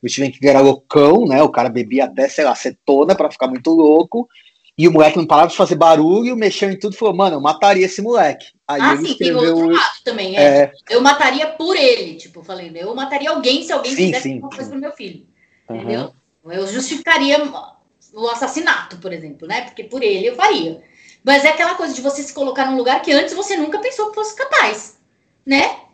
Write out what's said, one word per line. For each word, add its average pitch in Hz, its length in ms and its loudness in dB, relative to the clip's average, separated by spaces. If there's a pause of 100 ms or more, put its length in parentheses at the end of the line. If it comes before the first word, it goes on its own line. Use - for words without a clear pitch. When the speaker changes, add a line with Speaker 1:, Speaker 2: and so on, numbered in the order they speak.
Speaker 1:
o 120 80 -6
Stephen 135 200 -4
King - 160 -4
era 139 140 6
loucão, 147 640 4
né? 139 180 4
O 147 60 4
cara 123 220 -2
bebia 120 340 -2
até, 135 240 -2
sei 156 160 -2
lá, 135 60 2
acetona 139 640 2
pra 151 160 -2
ficar - 180 -4
muito 131 220 -4
louco, 165 580 4 (480)
e 160 100 4
o 170 60 6
moleque 156 240 6
não 170 80 0
parava 156 240 4
de - 80 -8
fazer 180 200 2
barulho, 165 600 4
mexeu 202 340 -2
em 190 80 -8
tudo 202 140 -6
e - 60 -16
falou, 208 160 0
mano, 180 220 0
eu 139 40 -6
mataria 185 460 2
esse 190 160 -8
moleque. 202 460 0 (200)
Aí - 140 -4
Speaker 2:
Ah, 285 100 2
Speaker 1:
ele 302 160 -2
Speaker 2:
sim, 269 60 -4
tem 175 140 -2
Speaker 1:
escreveu 165 260 2
Speaker 2:
outro 165 140 2
Speaker 1:
o 165 40 2
Speaker 2:
lado - 320 0
também, 196 320 -6
é. 147 60 4
Speaker 1:
É. 143 300 6 (180)
Speaker 2:
Eu 240 100 2
mataria 285 460 2
por 339 300 -4
ele, 226 400 0
tipo, - 260 -20
falei, 180 280 -16
né? 165 120 -16
Eu 214 120 -10
mataria 277 360 -6
alguém 277 320 -2
se - 100 -8
alguém 262 200 -4
Speaker 1:
Sim, 185 160 0
Speaker 2:
fizesse 254 160 -4
Speaker 1:
sim, 135 100 -6
Speaker 2:
alguma - 160 -12
coisa - 140 -14
Speaker 1:
sim. 214 60 -16
Speaker 2:
pro 269 100 -10
meu 294 120 -10
filho, 180 300 -18 (480)
Speaker 1:
Aham. 113 80 -10
Speaker 2:
entendeu? 117 320 -6 (340)
Eu 185 220 -8
justificaria 277 760 -2 (720)
o 220 140 -8
assassinato, 247 680 -6
por 185 160 -12
exemplo, 156 340 -16
né? 214 140 -8
Porque 233 240 -16
por 262 180 -10
ele 202 240 0
eu 247 80 -2
faria. 240 480 -2 (400)
Mas 277 220 2
é 302 60 4
aquela 339 260 -2
coisa 320 180 -8
de 262 60 -10
você 277 200 -6
se - 140 -14
colocar 269 340 -4
num 262 80 -2
lugar 254 240 0
que 311 120 -2
antes 285 200 2
você 392 240 -6
nunca 311 220 -4
pensou 427 300 -6
que 427 80 -10
fosse 427 180 -8
capaz, 233 640 -4 (480)
né? 269 300 0 (180)